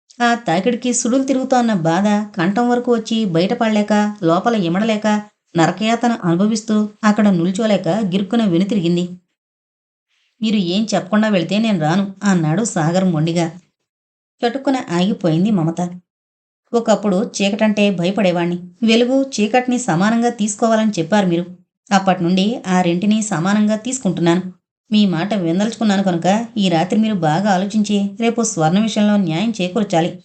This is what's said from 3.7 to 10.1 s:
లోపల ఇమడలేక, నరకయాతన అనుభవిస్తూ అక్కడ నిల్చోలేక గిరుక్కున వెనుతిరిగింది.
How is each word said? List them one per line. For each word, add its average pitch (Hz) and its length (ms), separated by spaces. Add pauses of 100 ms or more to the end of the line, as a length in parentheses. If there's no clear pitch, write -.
లోపల 175 320
ఇమడలేక, 208 680 (340)
నరకయాతన 220 680
అనుభవిస్తూ 214 640 (160)
అక్కడ 208 240
నిల్చోలేక 185 600
గిరుక్కున 202 560
వెనుతిరిగింది. 175 640 (1300)